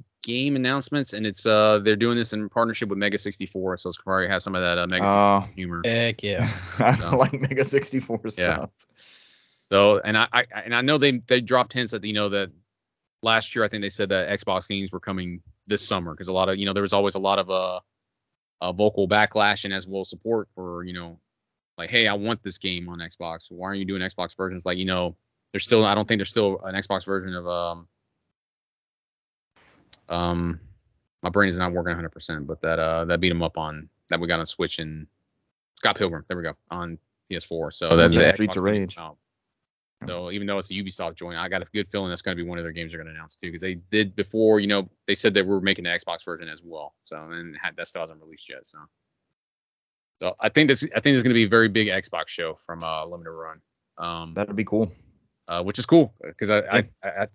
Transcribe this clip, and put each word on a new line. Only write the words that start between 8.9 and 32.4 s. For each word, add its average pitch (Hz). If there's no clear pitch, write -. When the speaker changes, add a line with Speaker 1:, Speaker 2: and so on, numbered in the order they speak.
Speaker 1:
So, 101
and 107
I, 113
I, 123
and 120
I 120
know 143
they, 139
they 127
dropped 123
hints 117
that, 101
you 107
know, 104
that 98
last 113
year 117
I 104
think 107
they 98
said 98
that 92
Xbox 92
games 98
were 92
coming 90
this 101
summer, 87
'cause 90
a 92
lot 92
of, 95
you 98
know, 98
there 101
was 98
always 101
a 98
lot 98
of, 92
uh, 92
uh, 90
vocal 101
backlash 104
and 98
as 92
well 95
support 110
for, 87
you 90
know, 85
like, 85
"Hey, 117
I 101
want 104
this 95
game 90
on 85
Xbox. 82
Why 90
aren't 98
you 95
doing 95
Xbox 87
versions?" 92
Like, 90
you 92
know, 90
there's 98
still, 110
I 101
don't 104
think 110
there's 98
still 101
an 95
Xbox 95
version 95
of, 87
um, 85
um, 87
my 87
brain 98
is 87
not 90
working 87
a -
hundred 85
percent, 78